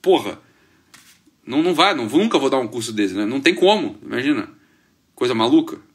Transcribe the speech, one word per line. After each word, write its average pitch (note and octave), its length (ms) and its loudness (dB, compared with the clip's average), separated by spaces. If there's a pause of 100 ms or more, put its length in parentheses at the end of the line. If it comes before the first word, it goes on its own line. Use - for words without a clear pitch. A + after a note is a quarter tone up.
Porra. - 380 0 (1040)
Não, C#3 160 0
não F3 120 2
vai, F3+ 200 4
não, A#2+ 120 -4
nunca F3+ 320 0
vou C3+ 120 0
dar C3+ 80 0
um A#2 100 -4
curso A2+ 240 -8
desse, G2+ 220 -2
né? G#2 100 -4
Não B2+ 160 -4
tem E3 140 2
como, F#3 480 0
imagina. B2 480 -4 (640)
Coisa B2 200 -2
maluca. B2 440 2 (160)